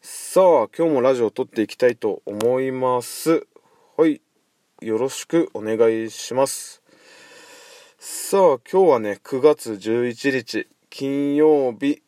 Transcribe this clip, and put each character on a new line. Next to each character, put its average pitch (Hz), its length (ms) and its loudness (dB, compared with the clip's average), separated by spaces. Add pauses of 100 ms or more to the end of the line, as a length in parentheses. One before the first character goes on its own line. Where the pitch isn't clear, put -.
さ - 400 -2
あ、 190 40 6 (320)
今 165 120 0
日 156 60 0
も 127 80 2
ラ 131 120 2
ジ 120 80 -2
オ 110 40 0
を 104 40 -2
撮 131 140 -6
っ - 20 -8
て 113 160 -4
い 101 60 -2
き - 80 -16
た 127 100 2
い 120 80 2
と 107 320 -6
思 117 340 -2
い 131 120 -4
ま 127 280 -2
す。 - 460 -2 (500)
は 160 120 4
い。 151 120 -4 (600)
よ 110 180 -4
ろ 131 100 -2
し - 160 -10
く 165 300 0
お 104 60 -8
願 113 440 0
い 107 60 -10
し - 240 -12
ま 135 140 2
す。 - 340 -14 (1120)
さ - 420 -4
あ、 - 20 4 (280)
今 190 180 4
日 160 40 6
は 127 80 4
ね、 104 240 -4
九 135 180 -6
月 131 360 2
十 113 320 -2
一 127 240 -2
日、 120 340 -6 (240)
金 143 460 -4
曜 147 360 4
日 139 340 -4